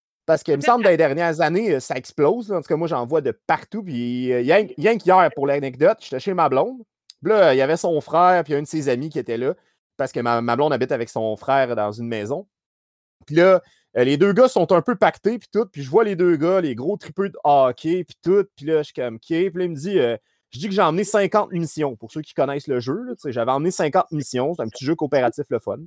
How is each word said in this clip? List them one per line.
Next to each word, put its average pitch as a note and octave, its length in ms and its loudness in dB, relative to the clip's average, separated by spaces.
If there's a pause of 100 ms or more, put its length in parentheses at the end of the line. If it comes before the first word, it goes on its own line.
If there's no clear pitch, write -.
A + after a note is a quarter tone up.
(260)
Parce D#3+ 160 2
que, D#3+ 100 0
il C#3 40 2
me C#3+ 60 -2
semble, A#3+ 200 2
dans G3 80 6
les E3 60 6
dernières D#3+ 440 0
années, F3 340 0
euh, C3 60 0
ça - 140 -6
explose, E3 560 -2
là. F#3+ 80 -2
En - 20 -6
tout C#3+ 60 -12
cas, D#3+ 100 -2
moi, E3 120 -2
j'en B2+ 180 -4
vois D#3 140 0
de C3+ 100 -4
partout. - 520 -4
Puis, B2 500 -4
euh, B2 60 2
rien, E3 280 4 (100)
rien G#3 220 0
qu'hier, F3+ 360 4
pour C#3 120 -4
l'anecdote, C#3+ 540 0
j'étais - 180 -8
chez F#3+ 160 -4
ma E3 140 2
blonde. G#3 340 -2 (400)
Puis F3 100 0
là, F3+ 220 6
il C3+ 40 2
y C3+ 40 4
avait D3+ 140 2
son E3+ 240 -2
frère, F3 420 2
puis D3+ 120 -4
un D3 80 0
de D3+ 40 -8
ses D3 220 -4
amis C3 200 -2
qui D3+ 120 -8
était A#2 160 -6
là. C3 180 -4 (420)
Parce C3+ 140 -4
que - 100 -8
ma, A#2 200 0
ma A#2+ 160 0
blonde D3 160 2
habite B2+ 180 -2
avec A#2+ 180 -4
son A2 280 -4
frère C3 400 0
dans G#2 160 -2
une A#2 160 -10
maison. A#2 400 -6 (760)
Puis D3+ 120 -2
là, F3+ 260 6 (340)
euh, B2 80 2
les C#3+ 120 2
deux G3+ 160 4
gars B3 160 6
sont G3 240 2
un E3+ 100 4
peu A#3+ 140 -2
pactés, G#3 420 0
puis - 120 -20
tout. G#3+ 160 -2
Puis - 180 -12
je B2+ 60 -12
vois G#3 120 4
les G#3 140 -2
deux F3 200 2
gars, F3 240 2
les C#3+ 140 -2
gros D3 220 -4
tripeux G3 320 -8
de - 160 -14
hockey, D3 600 2
puis - 160 -20
tout. G3 240 2 (120)
Puis C#3+ 100 -14
là, D#3 120 0
je D3 80 -4
suis - 80 -20
comme, « B2 220 -6
OK. » - 120 -16
Puis F3 260 -2
là, F3+ 100 -4
il F3 60 -4
me D#3 60 -8
dit, F3+ 240 -2
euh, A#2 160 0 (340)
je A#2+ 80 -18
dis F#3+ 100 -8
que F#3+ 60 -6
j'ai G3+ 80 2
emmené E3+ 220 2
cinquante G#3 480 0
missions. D3+ 420 -4
Pour A2 160 -18
ceux D#3 120 -10
qui - 120 -16
connaissent C#3 320 -2
le B2+ 140 -2
jeu, C3+ 240 -4
là, B3 100 -10
tu - 80 -20
sais, C#3 100 -8
j'avais A#2 200 -2
emmené D3 180 0
cinquante F3+ 400 0
missions. D3 440 -4
C'est D#3+ 80 -8
un A2+ 60 -6
petit - 160 -14
jeu D#3+ 120 0
coopératif, C3+ 540 0
le A#2 100 -2
fun. G#2+ 260 -8